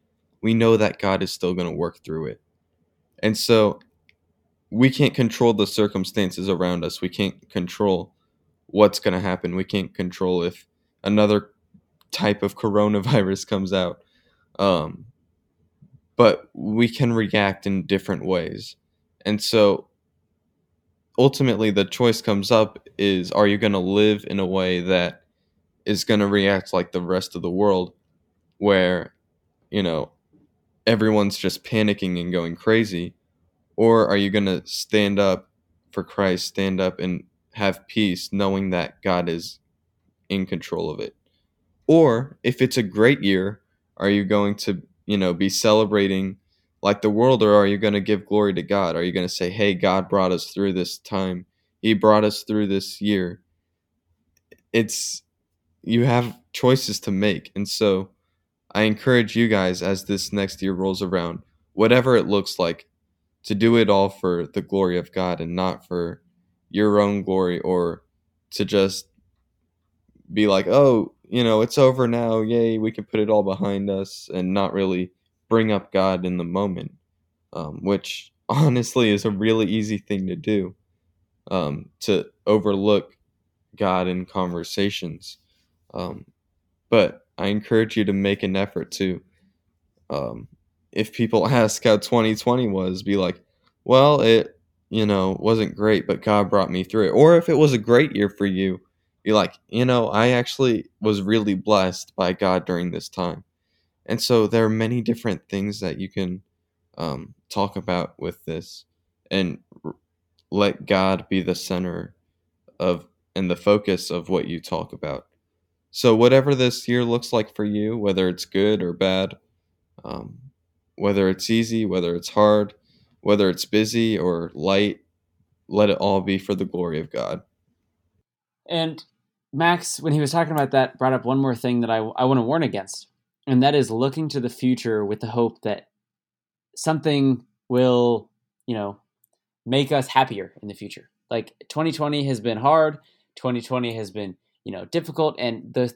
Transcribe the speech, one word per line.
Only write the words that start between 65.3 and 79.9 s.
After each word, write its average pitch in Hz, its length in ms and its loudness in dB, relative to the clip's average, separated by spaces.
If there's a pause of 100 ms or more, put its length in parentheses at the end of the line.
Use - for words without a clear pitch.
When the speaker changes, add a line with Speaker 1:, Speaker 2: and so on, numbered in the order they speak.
Speaker 1:
and 85 160 -8
not 92 320 -4
for 85 340 -6 (460)
your 104 320 2
own 101 240 0
glory, 92 340 -2
or 85 460 -4 (480)
to - 120 -4
just 95 440 -2 (1200)
be 107 140 2
like, 98 220 2
"Oh, 127 460 4 (180)
you 120 120 0
know, 110 160 4
it's 120 180 -2
over 131 300 4
now. 117 320 0
Yay, 113 380 0
we 110 120 -2
can 107 140 -12
put 110 160 -4
it 107 100 0
all 107 140 4
behind 98 440 -2
us," 95 440 -8
and 92 200 -2
not 98 200 0
really 92 400 -2 (360)
bring 110 240 2
up 98 200 -4
God 95 320 0
in 90 120 -2
the 87 80 -4
moment, 90 480 -4 (600)
um, 78 300 -10
which - 580 -4
<laughs> - 80 -10
honestly 123 600 2
is 101 140 2
a 110 60 0
really 110 360 2
easy 104 320 -2